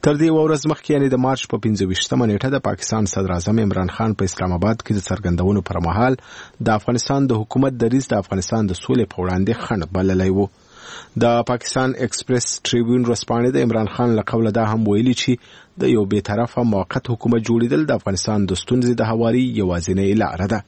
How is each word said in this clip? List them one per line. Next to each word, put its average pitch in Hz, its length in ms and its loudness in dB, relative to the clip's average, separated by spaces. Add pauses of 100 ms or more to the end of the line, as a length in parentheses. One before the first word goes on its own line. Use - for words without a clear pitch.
تر 151 160 4
دې 160 100 4
یوه 156 160 4
ورځ 156 160 0 (100)
مخکې، - 240 -6
یعنې 139 160 2
د 127 140 0
مارچ 131 260 -2
په 120 140 -2
پنځه 104 240 2
ویشتمه 123 400 0
نېټه، 104 260 0
د 131 120 -4
پاکستان 104 440 -2
صدر 95 240 -2
اعظم 104 300 0
عمران 92 320 0
خان 110 240 0
په 95 100 0
اسلام 90 280 -2
آباد 107 260 0
کې - 120 -2
د 95 120 -4
څرګندونو 92 580 0
پر 87 200 -4
مهال 120 300 2 (480)
د 110 140 2
افغانستان 135 480 0
د 113 140 2
حکومت 131 420 0
دریځ 127 300 2
د 101 100 0
افغانستان 98 480 -2
د 87 100 -6
سولې 123 300 2
په - 100 -14
وړاندې 92 320 0 (140)
خنډ 98 160 -2 (140)
بللی 92 400 2
و. 101 100 2 (760)
د 117 260 4
پاکستان 131 380 -2 (180)
اکسپریس - 400 -2 (200)
ټریبیون 120 380 2
ورځپاڼې 120 480 0
د 135 140 2
عمران 110 260 0
خان 120 240 2
له 104 60 0 (100)
قوله 113 240 2
دا 113 140 2
هم 113 160 0
ویلي 113 340 4
چې - 100 0 (500)
د 127 140 2
یو 107 160 2
بې 104 100 2 (100)
طرفه 120 420 0
موقت 104 400 -2
حکومت 117 340 0
جوړېدل 120 380 2
د 139 160 -2
افغانستان 101 480 -2
د 92 140 -2
ستونزې 123 300 2 (100)
د 110 100 0
هواري 117 320 2 (160)
یوازینۍ 92 500 0 (120)
لاره 92 320 -2
ده. 98 120 -4